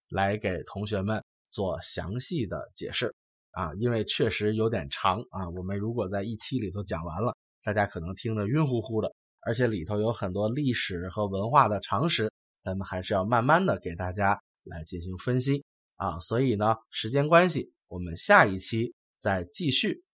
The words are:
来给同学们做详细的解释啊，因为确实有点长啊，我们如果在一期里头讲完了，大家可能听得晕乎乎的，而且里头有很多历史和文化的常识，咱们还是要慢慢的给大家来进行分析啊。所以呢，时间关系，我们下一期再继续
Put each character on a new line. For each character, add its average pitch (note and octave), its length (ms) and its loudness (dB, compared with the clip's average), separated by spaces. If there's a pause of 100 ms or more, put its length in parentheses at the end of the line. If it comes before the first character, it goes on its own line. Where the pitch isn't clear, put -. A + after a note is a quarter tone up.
来 G2 300 2
给 F#2 240 -2
同 G2+ 240 -8
学 G2+ 160 -2
们 G#2 200 -2 (280)
做 F2 320 -2
详 E2 360 -6
细 D3+ 280 -2
的 E2 280 -8
解 - 160 -6
释 - 240 -2 (380)
啊， E2+ 260 -6
因 A#2+ 140 2
为 A2 120 2
确 B2 240 2
实 G#2+ 280 0
有 A2 140 2
点 C#2+ 200 -2
长 G2 300 0 (100)
啊， F#2 200 -6
我 F2+ 120 -8
们 G2 160 -4
如 A2 160 -4
果 G#2 140 -2
在 G2 160 -4
一 A2+ 100 -6
期 B2+ 240 -4
里 G2 140 -4
头 G#2 100 -6
讲 E2+ 220 -6
完 E2+ 180 -6
了， A#2+ 140 -2 (260)
大 G#2+ 120 -2
家 G2+ 120 2
可 - 140 -8
能 F2+ 160 -6
听 A2 180 -4
得 G#2 140 0
晕 D3+ 180 4
乎 B2 140 0
乎 A2 200 -2
的， G2+ 120 -2 (280)
而 - 140 -4
且 A#2+ 140 4
里 G#2 160 -2
头 G#2 160 0
有 A2+ 120 2
很 G2 200 -4
多 G2+ 160 0
历 C3 240 0
史 F#2 360 -4
和 G#2 180 -2
文 G2 240 -2
化 C3 180 6
的 G#2 120 0
常 A#2+ 280 0
识， A2 240 0 (300)
咱 F#2+ 140 -4
们 F#2+ 100 -6
还 F#2 160 -6
是 G2 100 -6
要 F#2+ 120 2
慢 A#2 200 2
慢 E3 220 4
的 G#2+ 140 0
给 E2+ 160 -8
大 F2+ 160 -4
家 G2+ 280 2 (220)
来 E2 220 -12
进 E2+ 180 -8
行 F#2 160 -8
分 B2+ 220 0
析 C#3 240 0 (320)
啊。 F2+ 240 -4
所 A#2 200 0
以 C3 140 2
呢， G#2 220 2 (140)
时 - 200 -6
间 C#3+ 160 2
关 E3+ 240 6
系， - 220 -4 (160)
我 F#2 100 -10
们 F2 180 -6
下 F#3+ 300 8
一 F#2+ 140 0
期 A2+ 340 -2 (240)
再 G2 240 0
继 C3+ 300 -2
续 - 420 0